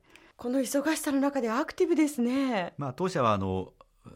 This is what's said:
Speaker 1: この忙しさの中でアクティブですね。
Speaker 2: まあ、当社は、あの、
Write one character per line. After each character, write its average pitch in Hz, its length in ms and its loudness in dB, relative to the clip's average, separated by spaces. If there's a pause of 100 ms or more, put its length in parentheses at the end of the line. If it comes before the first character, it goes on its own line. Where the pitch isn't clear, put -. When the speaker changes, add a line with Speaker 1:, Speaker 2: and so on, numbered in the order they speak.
(360)
Speaker 1:
こ 240 140 -8
の 262 100 0
忙 277 360 0
し 311 40 -6
さ 302 120 -2
の 277 80 2
中 277 220 0
で 226 80 -2
ア 254 160 0
ク - 80 -12
テ 370 120 2
ィ - 20 -4
ブ 330 80 2
で 302 120 4
す 285 140 -2
ね。 247 560 0
Speaker 2:
ま 139 120 -4
あ、 120 40 -8
当 180 160 -2
社 160 140 0
は、 110 100 6
あ 101 60 2
の、 95 340 -2 (420)